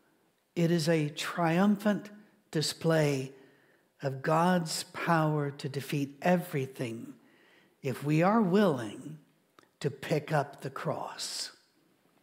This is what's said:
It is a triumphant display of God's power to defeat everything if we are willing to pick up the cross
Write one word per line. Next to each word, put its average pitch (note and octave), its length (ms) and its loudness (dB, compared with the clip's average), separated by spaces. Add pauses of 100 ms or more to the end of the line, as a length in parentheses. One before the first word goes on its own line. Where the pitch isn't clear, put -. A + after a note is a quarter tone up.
(560)
It E3+ 160 4
is E3 160 2
a D#3+ 220 2
triumphant F#3 1000 2 (420)
display D3+ 840 0 (680)
of C3+ 200 -4
God's E3 640 2
power D3+ 640 0
to C#3+ 160 -8
defeat C#3 540 -4
everything C3+ 920 -2 (680)
if C3 220 -4
we D3+ 180 2
are G#3 200 4
willing E3 760 0 (640)
to C#3+ 120 -4
pick - 400 -4
up C#3+ 300 -2
the C#3 80 -8
cross - 800 -8 (720)